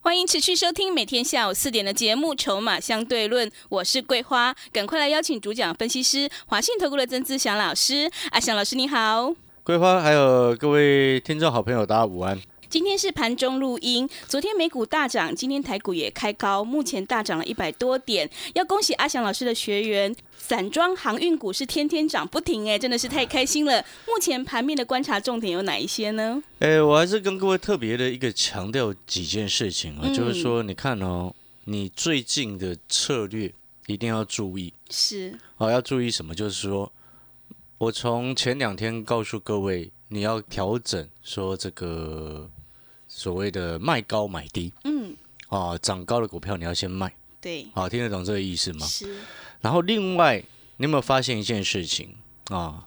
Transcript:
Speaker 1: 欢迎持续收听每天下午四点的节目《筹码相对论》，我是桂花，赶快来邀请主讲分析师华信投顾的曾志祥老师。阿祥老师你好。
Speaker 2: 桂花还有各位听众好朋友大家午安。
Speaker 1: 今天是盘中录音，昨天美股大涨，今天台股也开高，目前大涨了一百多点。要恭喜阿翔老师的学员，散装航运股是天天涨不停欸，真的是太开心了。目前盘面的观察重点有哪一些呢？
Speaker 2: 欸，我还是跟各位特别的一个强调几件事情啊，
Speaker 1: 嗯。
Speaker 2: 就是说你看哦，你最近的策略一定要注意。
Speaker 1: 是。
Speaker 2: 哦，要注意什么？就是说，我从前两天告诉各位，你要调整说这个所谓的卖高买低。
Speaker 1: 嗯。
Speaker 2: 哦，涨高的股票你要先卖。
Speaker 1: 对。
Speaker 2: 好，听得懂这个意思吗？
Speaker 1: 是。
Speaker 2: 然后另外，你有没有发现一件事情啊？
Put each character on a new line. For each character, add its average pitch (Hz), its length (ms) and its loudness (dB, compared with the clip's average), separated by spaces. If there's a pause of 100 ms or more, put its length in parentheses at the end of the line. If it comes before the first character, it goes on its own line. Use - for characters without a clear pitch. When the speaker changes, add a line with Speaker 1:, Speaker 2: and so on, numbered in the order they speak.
Speaker 1:
欢 349 200 4
迎 359 40 2
持 359 140 2
续 359 160 2
收 339 160 2
听 381 240 0
每 247 100 2
天 240 200 0
下 247 240 0
午 185 40 0
四 262 180 0
点 220 140 0
的 196 80 -2
节 214 220 2
目 294 220 0
《筹 196 240 0
码 208 180 0
相 220 260 -2
对 226 220 0
论》， 226 220 2 (200)
我 190 140 -2
是 262 180 0
桂 247 220 0
花， 254 320 2 (160)
赶 311 160 -2
快 320 140 0
来 285 80 2
邀 302 120 2
请 294 200 -2
主 202 120 -6
讲 214 220 0
分 226 140 -4
析 254 140 -2
师 277 280 2 (160)
华 214 140 0
信 339 180 0
投 359 100 2
顾 277 80 -2
的 269 80 4
曾 254 200 -2
志 269 120 -4
祥 214 220 0
老 180 160 2
师。 294 340 2 (220)
阿 - 80 4
祥 247 160 2
老 208 80 2
师 226 140 -2
你 262 100 2
好。 240 480 2 (300)
Speaker 2:
桂 170 120 4
花 185 240 8
还 151 120 6
有 127 420 8
各 131 140 0
位 139 500 8
听 156 220 -2
众 160 100 6
好 117 100 2
朋 107 120 0
友 113 120 4
大 107 120 4
家 113 100 6
午 92 140 -4
安。 95 200 0 (300)
Speaker 1:
今 320 140 2
天 392 140 0
是 392 140 -2
盘 240 240 -2
中 262 240 0
录 262 180 -2
音， 247 300 0 (180)
昨 277 140 -2
天 415 160 -2
美 339 120 2
股 254 160 -2
大 302 220 0
涨， 208 280 0
今 254 140 -4
天 277 140 -2
台 254 160 -4
股 196 160 -4
也 160 160 -2
开 208 220 -4
高， 202 320 0
目 269 180 -2
前 226 240 -4
大 226 160 0
涨 185 160 -2
了 160 60 -2
一 - 100 -6
百 165 160 -4
多 254 260 0
点。 208 320 0 (260)
要 359 100 2
恭 392 180 2
喜 330 120 2
阿 - 120 2
翔 269 160 -2
老 202 100 0
师 - 120 -4
的 240 100 2
学 208 260 -2
员， 208 320 2 (240)
散 208 320 -2
装 349 280 2
航 240 240 -2
运 339 180 2
股 381 140 -4
是 - 120 -4
天 294 240 0
天 311 200 2
涨 180 180 -2
不 285 140 -2
停 220 260 -2
欸， 214 100 2
真 247 140 0
的 240 80 0
是 254 80 -2
太 262 180 0
开 262 220 0
心 302 180 0
了。 262 160 4 (280)
目 453 120 2
前 262 240 0
盘 247 200 -2
面 302 120 0
的 254 80 0
观 254 160 0
察 277 200 0
重 240 180 -2
点 214 140 -2
有 175 100 -2
哪 165 160 0
一 127 80 -4
些 214 260 -4
呢？ 220 300 -2 (180)
Speaker 2:
欸， 156 200 6
我 151 180 8
还 165 80 6
是 202 140 0
跟 190 180 -2
各 190 80 0
位 190 100 4
特 190 220 0
别 117 180 0
的 127 140 2
一 127 80 -6
个 127 140 0
强 101 400 -2
调 120 200 0 (140)
几 92 180 -4
件 101 240 -2
事 101 220 0
情 82 220 -6
啊， 73 100 -10
Speaker 1:
嗯。 160 100 0
Speaker 2:
就 117 120 0
是 120 180 -2
说 117 220 2
你 98 100 -6
看 123 260 -4
哦， 90 320 -2 (340)
你 101 280 -4
最 156 260 0
近 113 380 -4
的 90 180 -4 (120)
策 117 380 0
略 101 280 -6 (320)
一 104 100 -4
定 110 120 -4
要 110 160 0
注 95 340 -6
意。 87 140 -8 (180)
Speaker 1:
是。 202 480 -4 (200)
Speaker 2:
哦， 113 120 2
要 123 100 4
注 127 220 0
意 120 80 0
什 95 140 -4
么？ 80 100 -8
就 104 160 -4
是 95 160 -6
说， 98 240 -2 (880)
我 113 140 0
从 120 420 -2
前 127 240 0
两 113 160 -2
天 110 300 -4
告 117 180 0
诉 107 160 -6
各 104 220 -2
位， 92 320 -2 (160)
你 104 140 -4
要 110 180 0
调 101 360 -2
整 90 320 -4 (140)
说 95 340 -4
这 92 140 -6
个 78 800 -8 (560)
所 - 280 -8
谓 98 140 -2
的 87 300 -4
卖 123 240 0
高 107 240 -2
买 82 220 -8
低。 87 240 -6 (120)
Speaker 1:
嗯。 262 300 -4 (340)
Speaker 2:
哦， 87 320 -2
涨 92 240 -4
高 120 160 0
的 113 60 -2
股 87 140 -10
票 101 160 -6
你 85 80 -8
要 85 100 -4
先 92 160 -4
卖。 95 220 -4 (280)
Speaker 1:
对。 165 320 -10
Speaker 2:
好， 92 160 -4
听 120 140 -4
得 117 80 -4
懂 92 140 -6
这 101 80 -4
个 101 80 -2
意 95 160 -4
思 87 160 -4
吗？ 76 140 -8
Speaker 1:
是。 202 300 -8 (440)
Speaker 2:
然 110 120 0
后 175 80 4
另 185 360 0
外， 143 260 4 (340)
你 127 80 -4
有 147 40 2
没 156 60 2
有 139 60 4
发 131 220 2
现 120 160 -2
一 104 40 -4
件 101 220 -2
事 90 220 -2
情 - 280 -6 (360)
啊？ 82 360 -6